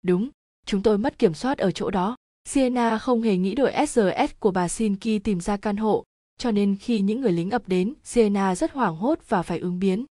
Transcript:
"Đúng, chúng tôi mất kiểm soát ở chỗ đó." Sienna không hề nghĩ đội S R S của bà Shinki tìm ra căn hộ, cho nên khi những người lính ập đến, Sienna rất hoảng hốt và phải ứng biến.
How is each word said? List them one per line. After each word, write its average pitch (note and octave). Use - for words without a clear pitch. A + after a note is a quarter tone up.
"Đúng, F#3
chúng G3
tôi G#3+
mất B3
kiểm F#3+
soát B3+
ở F#3
chỗ F#3+
đó." G3
Sienna B3
không A#3
hề G#3+
nghĩ F#3
đội C4+
S -
R G3
S -
của G3+
bà F3+
Shinki G#3+
tìm F#3+
ra G3+
căn G3+
hộ, G#3+
cho A#3+
nên G3+
khi A3
những G#3+
người A#3
lính E3+
ập -
đến, F#3
Sienna G3+
rất D#4+
hoảng A3
hốt B3+
và F#3+
phải E3+
ứng F3+
biến. G3